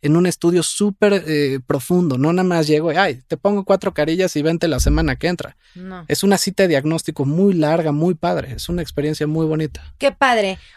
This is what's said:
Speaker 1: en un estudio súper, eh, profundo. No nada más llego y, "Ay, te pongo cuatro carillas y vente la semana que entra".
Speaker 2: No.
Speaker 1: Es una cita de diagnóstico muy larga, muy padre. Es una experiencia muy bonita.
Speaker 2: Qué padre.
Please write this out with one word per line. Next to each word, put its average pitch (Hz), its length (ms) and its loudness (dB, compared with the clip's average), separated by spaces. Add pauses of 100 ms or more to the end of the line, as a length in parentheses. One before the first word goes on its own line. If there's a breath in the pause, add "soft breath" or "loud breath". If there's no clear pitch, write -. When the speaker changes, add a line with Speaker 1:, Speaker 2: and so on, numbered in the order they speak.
Speaker 1:
en 147 140 2
un 175 100 4
estudio 170 380 0
súper, 196 640 0
eh, 143 400 0
profundo. 147 500 0
No 147 140 2
nada 185 160 2
más 165 200 0
llego 156 260 2
y, - 20 0
"Ay, 170 320 0
te - 80 -6
pongo 202 300 -2
cuatro 196 280 2
carillas 165 440 0
y 147 40 -2
vente 165 280 0
la 131 100 -2
semana 147 380 2
que 160 100 -2
entra". - 300 -6 (180 soft breath)
Speaker 2:
No. 180 320 -16
Speaker 1:
Es - 160 -2
una 196 140 4
cita 196 260 0
de 185 60 4
diagnóstico 156 560 -2
muy 185 280 2
larga, 156 380 0
muy 160 220 0
padre. 160 420 -4
Es - 140 -10
una 175 120 -4
experiencia 151 460 -4
muy 160 180 0
bonita. 156 520 -4
Speaker 2:
Qué 277 160 0
padre. 220 440 0 (200 soft breath)